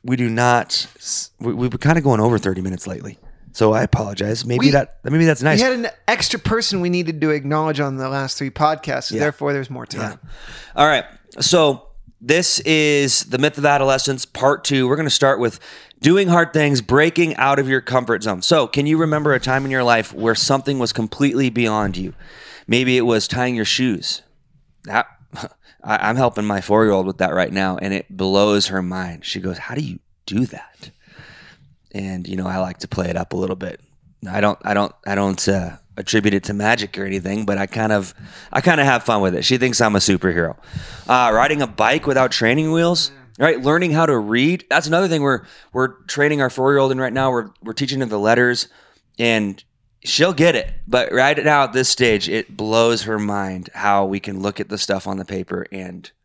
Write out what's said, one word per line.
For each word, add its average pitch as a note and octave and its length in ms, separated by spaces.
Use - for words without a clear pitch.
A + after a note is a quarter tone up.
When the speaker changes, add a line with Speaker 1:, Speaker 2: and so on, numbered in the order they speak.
Speaker 1:
we B2 120
do B2 140
not, A#2+ 580
s-, - 420
we, A#2+ 140
we've B2 180
been B2 80
kinda D#3+ 220
going B2+ 180
over A#2 180
thirty F#2 240
minutes F#2 260
lately. - 300
So A2 180
I A2 120
apologize. G#2+ 600
Maybe B2 220
Speaker 2:
We, C#3 60
Speaker 1:
that, C#3 340
maybe D#3 200
that's D3+ 180
nice. D#3+ 160
Speaker 2:
we B3 40
had C4 100
an A#3 140
extra A#3 300
person A3 420
we F3 80
needed E3 320
to D#3 80
acknowledge D3+ 500
on C#3 160
the C3 140
last C3+ 280
three C3+ 120
podcasts, D3+ 560
so A2 100
Speaker 1:
Yeah. D3 60
Speaker 2:
therefore C#3+ 320
there's C3+ 160
more B2 160
time. G#2+ 360
Speaker 1:
Yeah. - 80
All D3 120
right. C#3+ 180
So D#3 440
this D#3+ 420
is D3 640
the B2+ 120
Myth D3 200
of C#3+ 80
Adolescence, C3+ 600
part C3+ 400
two. C3 240
We're D3 80
gonna D#3 120
start C3+ 300
with A#2 200
doing F#3 260
hard E3+ 260
things, C#3+ 280
breaking D#3+ 560
out C#3 200
of C3+ 120
your C3 120
comfort A#2+ 420
zone. F#2+ 180
So D3 260
can C#3+ 180
you D#3 120
remember D3+ 360
a B2+ 60
time C3 260
in C3+ 60
your B2+ 120
life A#2 300
where A2 220
something C3+ 420
was A#2+ 140
completely C3 580
beyond G#2+ 480
you? F#2 160
Maybe B2+ 300
it A#2+ 80
was A2+ 220
tying B2 280
your A2 100
shoes. - 560
That, - 240
<laughs> - 0
I, G#2+ 260
I'm A2+ 80
helping A#2+ 280
my G2+ 160
four-year-old G#2 460
with F#2+ 120
that F2 140
right F2+ 200
now, F#2+ 240
and G2 160
it F#2+ 160
blows G2 580
her F#2+ 140
mind. F2+ 420
She - 160
goes, F#2 200
"How - 160
do D3 60
you A2 180
do A2+ 220
that?" - 420
And, F#2+ 340
you F#2+ 80
know, F#2 120
I F#2 100
like F#2 220
to - 80
play F2+ 220
it F2 60
up F2 180
a F2+ 40
little F#2 180
bit. F#2 240
I G2+ 120
don't, G#2 220
I G2+ 100
don't, G2+ 200
I G2 100
don't, G2 320
uh, F2+ 300
attribute G#2 360
it G2 120
to G#2 80
magic G#2 440
or G2 80
anything, G2 400
but G2+ 120
I G2 100
kind A2 260
of, F#2+ 200
I - 80
kinda D#3 240
have B2+ 200
fun G#2+ 180
with F#2+ 120
it. D#2 120
She C3 120
thinks B2 220
I'm G#2+ 160
a G2 40
superhero. E2+ 580
Uh, B2 260
riding C#3+ 280
a B2 60
bike A2+ 380
without C3 260
training D3+ 420
wheels, E3+ 380
right? C3+ 220
Learning D#3+ 300
how D#3+ 140
to C#3+ 120
read. B2 520
That's D3+ 180
another F3 200
thing D#3+ 140
we're, C3+ 220
we're B2+ 360
training C#3+ 340
our B2+ 80
four-year-old C3+ 420
in C3 80
right B2 140
now. C3 180
We're, A2+ 180
we're A2 100
teaching C#3 260
them B2 100
the G#2+ 100
letters, A#2+ 480
and A2 460
she'll F3 300
get D#3+ 220
it. - 180
But A#2+ 280
right C#3 320
now D3 180
at A#2+ 80
this B2 160
stage, A2 400
it G2+ 300
blows A2+ 460
her A2 140
mind G2 560
how G2+ 320
we G2 140
can F#2+ 220
look G2+ 180
at G2+ 80
the G#2 100
stuff G2 300
on G2 80
the F#2+ 80
paper F#2 480
and F2+ 400